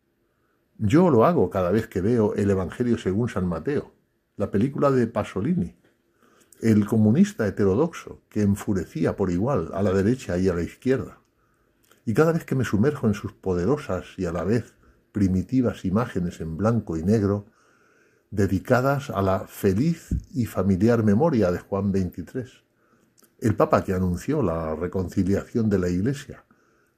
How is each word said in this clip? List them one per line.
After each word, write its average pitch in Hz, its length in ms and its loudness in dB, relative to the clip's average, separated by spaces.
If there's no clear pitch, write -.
Yo 147 340 4
lo 113 140 6
hago 139 260 2
cada 90 200 0
vez 107 180 0
que 98 120 -4
veo 110 340 2
el 101 160 0
Evangelio 98 480 -2
según 104 300 -2
San 95 180 -2
Mateo, 87 480 -4
la 98 140 -4
película 139 400 0
de 127 160 2
Pasolini, 107 720 -4
el 104 260 4
comunista 113 600 4
heterodoxo 104 840 0
que 107 140 -2
enfurecía 101 720 -2
por 95 140 0
igual 92 420 -2
a 95 100 -4
la 98 120 2
derecha 98 420 0
y 92 120 0
a 87 60 2
la 85 80 -4
izquierda. 107 580 -4
Y 113 80 -2
cada 156 200 4
vez 165 120 -4
que - 100 -6
me 131 100 0
sumerjo 117 420 0
en 104 80 2
sus - 180 -8
poderosas 92 720 -2
y 92 80 -4
a 82 60 -4
la 82 120 -4
vez 110 300 -2
primitivas 98 720 0
imágenes 95 560 -2
en 80 160 -8
blanco 101 400 -2
y 80 60 -4
negro, 101 440 2
dedicadas 120 800 0
a 98 120 -2
la 95 260 0
feliz 120 600 -2
y 120 140 -2
familiar 101 560 2
memoria 110 480 2
de 87 80 -2
Juan 98 340 -4
veintitrés, 95 720 -6
el 110 160 0
papa 139 260 2
que 98 100 -4
anunció 92 500 -2
la 82 340 -2
reconciliación 92 920 -2
de 101 100 2
la 90 100 -2
Iglesia 98 560 -4